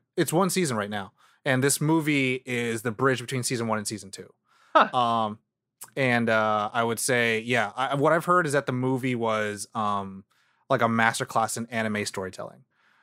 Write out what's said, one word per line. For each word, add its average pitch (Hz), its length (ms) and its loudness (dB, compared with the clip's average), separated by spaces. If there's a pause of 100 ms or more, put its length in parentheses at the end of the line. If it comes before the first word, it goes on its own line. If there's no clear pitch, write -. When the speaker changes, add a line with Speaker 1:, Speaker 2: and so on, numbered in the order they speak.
(160)
Speaker 1:
It's 165 160 0
one 180 180 4
season 156 280 0
right 104 120 -2
now. 101 220 -8 (320)
And 131 200 2
this 139 180 2
movie 147 640 0
is 120 380 -4
the 120 80 -2
bridge 127 280 0
between 120 240 -6
season 117 240 -2
one 107 120 -2
and 101 80 -8
season 98 240 -10
two. 95 200 -18 (420)
Speaker 2:
Huh. 214 240 4
Speaker 1:
Um, 117 420 0 (580)
and, 120 320 2
uh, 107 440 2
I 117 100 0
would 117 160 -2
say, 117 420 2
yeah, 113 340 0
I, 131 200 -2
what 151 180 4
I've 165 120 0
heard 175 220 4
is 135 60 -2
that 139 120 2
the 139 60 -4
movie 127 440 -2
was, 107 600 -2
um, 98 480 -4 (460)
like 127 120 2
a 117 60 4
masterclass 113 720 0
in 113 100 -8
anime 110 380 -4
storytelling. - 580 -10 (400)